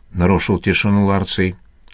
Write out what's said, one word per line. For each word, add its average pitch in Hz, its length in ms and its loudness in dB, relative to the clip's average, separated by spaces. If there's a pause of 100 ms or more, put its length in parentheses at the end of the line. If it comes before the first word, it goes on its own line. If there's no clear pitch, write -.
(120)
нарушил 92 460 0
тишину 101 480 0
Ларций. 95 500 -2 (380)